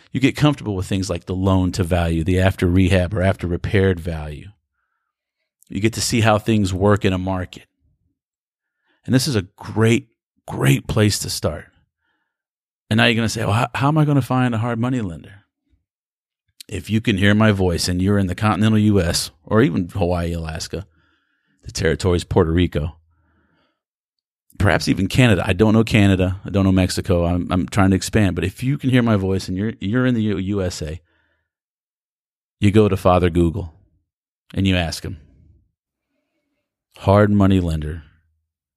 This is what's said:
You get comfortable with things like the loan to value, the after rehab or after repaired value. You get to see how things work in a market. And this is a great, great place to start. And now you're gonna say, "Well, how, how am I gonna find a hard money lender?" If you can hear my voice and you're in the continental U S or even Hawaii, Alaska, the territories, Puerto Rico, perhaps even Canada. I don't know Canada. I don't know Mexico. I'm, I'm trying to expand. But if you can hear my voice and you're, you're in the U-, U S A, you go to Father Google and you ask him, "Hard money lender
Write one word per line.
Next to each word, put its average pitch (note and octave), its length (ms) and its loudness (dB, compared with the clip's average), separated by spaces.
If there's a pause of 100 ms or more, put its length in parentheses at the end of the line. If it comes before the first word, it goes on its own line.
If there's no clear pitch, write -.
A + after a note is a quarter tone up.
(120)
You C3 80 -2
get B2 160 4
comfortable C#3 400 0
with F#2 100 -4
things F#2+ 240 -2
like F2 160 -8
the F#2+ 100 -6
loan F#2 360 2
to F#2 120 -2
value, E2+ 400 0
the F2+ 160 0
after F#2 280 2
rehab F2+ 480 2
or F2 80 -2
after F#2 240 -2
repaired F#2+ 520 0
value. D#2 500 -10 (1200)
You G2 120 -8
get A2 120 0
to G#2 80 -8
see A#2 200 0
how G#2+ 160 4
things G#2 340 0
work G2 320 2
in F#2+ 100 0
a F#2 40 -2
market. F#2 480 -8 (1400)
And - 100 0
this C3 120 2
is C#3 80 -4
a G#2 60 0
great, A2 680 -2 (380)
great C3+ 400 0
place G#2+ 320 2
to G2 120 -8
start. E2 340 -8 (1300)
And A2 60 2
now A#2 80 4
you're A#2+ 100 2
gonna A2+ 140 -2
say, A2 140 -6
"Well, G2+ 100 -2
how, A#2+ 200 0
how C#3 140 -2
am D3+ 100 2
I D#3 80 4
gonna C#3+ 160 2
find B2+ 320 -2
a A2 60 -2
hard A#2 180 -4
money B2 240 -2
lender?" F#2+ 440 -12 (1200)
If G2 240 -10
you A2 100 2
can A2 160 0
hear G2+ 160 4
my G#2+ 180 4
voice F#2 360 -2
and F2+ 160 -2
you're G2+ 160 2
in F#2+ 80 0
the F2 80 -6
continental G#2+ 440 2
U G#2 220 4
S E2 300 -4 (120)
or A2 200 2
even B2 240 -2
Hawaii, F2 460 -2
Alaska, E2 520 -10 (800)
the - 100 -14
territories, F2 500 0
Puerto E2+ 280 0
Rico, E2+ 460 -2 (1600)
perhaps G2 300 0
even F#2+ 220 -2
Canada. A#2 360 2
I - 60 -2
don't G#2 220 2
know A2+ 100 4
Canada. F#2+ 600 2
I - 40 -12
don't G2 140 0
know F#2+ 80 4
Mexico. F2+ 540 0
I'm, F2 260 -4
I'm F2 160 -2
trying F#2+ 220 2
to F#2+ 80 4
expand. F#2+ 380 0
But E2 100 -4
if F#2+ 180 -8
you C3+ 140 -2
can C3+ 120 -4
hear B2 140 2
my A2+ 140 2
voice F#2+ 320 -2
and F#2 80 -4
you're, A2 240 -4
you're A#2+ 240 -2
in B2+ 80 2
the A2 100 0
U-, G#2 140 -2
U F#2+ 240 -4
S F2+ 200 -6
A, D#2 200 -10 (1600)
you G2+ 100 4
go G#2+ 160 6
to - 80 0
Father F2+ 340 2
Google E2+ 440 0 (800)
and F#2+ 120 -2
you F#2+ 120 2
ask E2 260 -4
him, F2+ 140 -12 (1800)
"Hard G#2 320 4
money F#2+ 280 4
lender D#2+ 440 -4 (720)